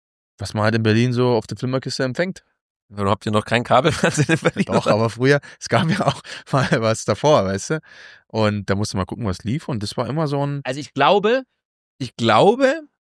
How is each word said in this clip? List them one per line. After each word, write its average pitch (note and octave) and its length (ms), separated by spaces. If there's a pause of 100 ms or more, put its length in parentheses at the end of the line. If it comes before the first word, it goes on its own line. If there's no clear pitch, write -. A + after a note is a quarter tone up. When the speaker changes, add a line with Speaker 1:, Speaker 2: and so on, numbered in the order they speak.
(380)
Speaker 1:
was G2+ 160
man G#2+ 100
halt A2 100
in A2+ 80
Berlin A2+ 300
so B2 220
auf A2 120
der A2 100
Flimmerkiste B2+ 460
empfängt. E3+ 420 (440)
Speaker 2:
Warum G2+ 220
habt G#2+ 140
ihr A2 60
noch G#2 140
kein A#2 180
Kabelfernsehen C#3+ 680
in D#3+ 120
Berlin? - 260
Speaker 1:
Doch, - 220
aber A2 220
früher, C3+ 280 (220)
es - 80
gab A#2 200
ja F#3+ 200
auch - 140 (120)
<laughs> - 180
mal C3 160 (120)
was A2+ 240
davor, B2 400
weißt G2 260
du? D#3 100 (460)
Und G#2 420
da G2 60
musste G2+ 220
man F#2 100
gucken, G#2+ 200
was F#2 180
lief B2 240
und A#2+ 140
das - 140
war B2 120
immer D#3 180
so C#3+ 180
ein C#3+ 200
Speaker 2:
Also C3 160
ich B2+ 120
glaube, G3+ 520 (540)
ich B2 180
glaube, G#3+ 640 (280)